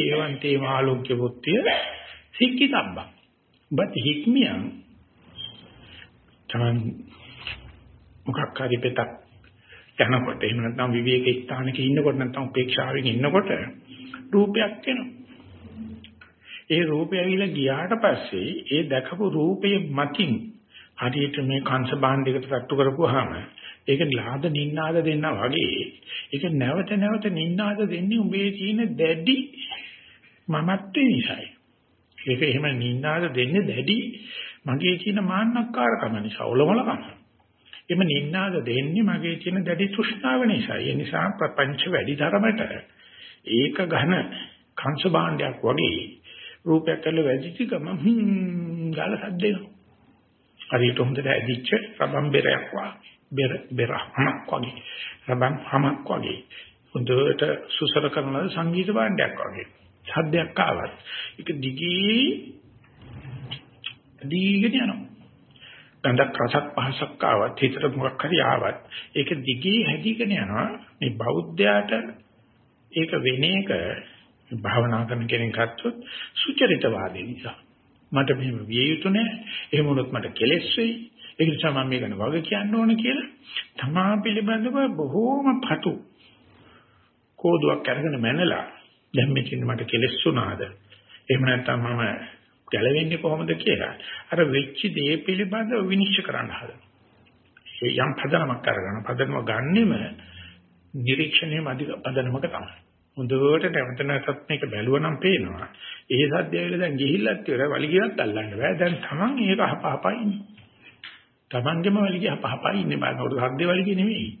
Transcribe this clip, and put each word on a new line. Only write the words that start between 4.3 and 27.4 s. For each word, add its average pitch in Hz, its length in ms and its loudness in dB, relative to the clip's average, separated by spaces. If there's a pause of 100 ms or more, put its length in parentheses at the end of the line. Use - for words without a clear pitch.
තමන් 120 320 2 (1400)
මොකක් 139 360 -4
හරි 123 200 0
පෙතක් 120 320 0 (880)
යනකොට, 123 440 2
එහෙම 110 180 0
නැත්නම් 123 320 -2
විවේක 123 420 2
ස්ථානක 131 460 -4
ඉන්නකොට, 139 380 2
නැත්නම් 127 280 -4
උපේක්ෂාවෙන් 131 600 -2
ඉන්නකොට 143 420 2 (800)
රූපයක් 202 560 2
එනවා. 254 260 -4 (1600)
ඒ 165 160 4
රූපය 160 320 0
ඇවිල්ලා 185 340 2
ගියාට 147 460 0
පස්සේ 131 540 2 (180)
ඒ 151 180 2
දැකපු 127 440 0
රූපය 175 400 2 (200)
මතින් 139 440 0 (640)
හරියට 139 440 -2
මේ 135 220 0
කංශ 131 340 0
භාණ්ඩයකට 135 480 2
තට්ටු 131 320 -4
කරපුවාම 135 560 2 (520)
ඒක 139 240 2
ලාද 127 400 -2
නින්නාද 151 520 0
දෙන්නා 156 360 0
වගේ - 500 0 (420)
ඒක 139 240 -6
නැවත 156 420 0
නැවත 214 340 2
නින්නාද 185 560 0